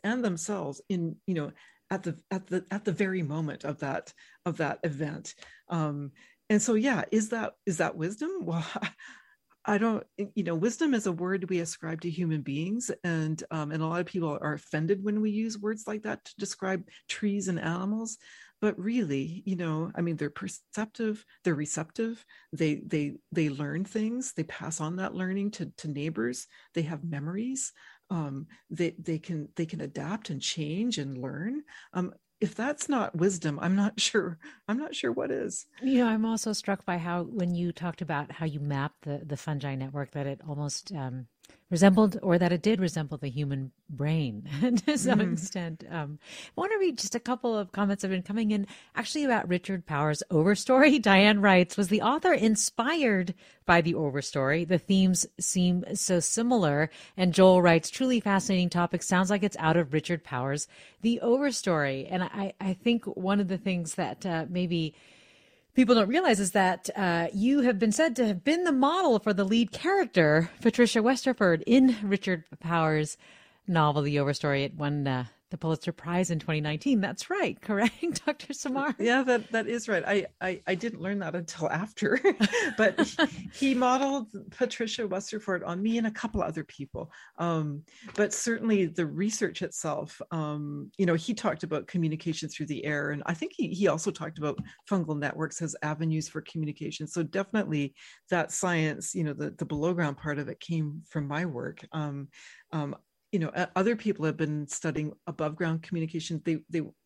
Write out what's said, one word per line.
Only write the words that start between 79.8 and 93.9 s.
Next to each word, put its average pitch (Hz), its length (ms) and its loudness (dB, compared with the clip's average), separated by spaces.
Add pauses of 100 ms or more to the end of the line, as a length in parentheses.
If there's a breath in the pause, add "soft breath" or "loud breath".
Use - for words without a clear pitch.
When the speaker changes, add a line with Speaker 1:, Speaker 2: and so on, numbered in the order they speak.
Speaker 1:
right. 190 160 0
I, 196 220 2 (160)
I, 185 240 -4
I 190 80 0
didn't 220 260 -4
learn 196 200 -4
that 165 160 -6
until 165 340 -4
after, 208 500 0 (300)
<laughs> 415 280 0
but 220 220 4
he, - 500 0
Speaker 2:
<laughs> - 40 -20
Speaker 1:
he 269 220 2
modeled 254 560 2 (180)
Patricia 226 560 -4
Westerford 190 580 -4
on 175 160 -4
me 226 200 0
and 226 80 0
a 220 40 -2
couple 214 300 -4
other 160 220 -4
people. - 480 -12 (260 loud breath)
Um, 156 460 -2 (320 loud breath)
but 208 180 2
certainly 220 540 0
the 165 180 -2
research 185 560 -2
itself, 160 580 -6 (120)
um, 147 640 -6
you 196 80 2
know, 175 80 4
he 165 220 -2
talked 190 260 -2
about 165 240 -4
communication 160 640 -2
through - 160 -8
the 151 180 -6
air, 147 280 -2
and 147 160 -6
I 170 80 -2
think 302 200 -8
he, 247 120 -2
he 190 200 2
also 160 220 2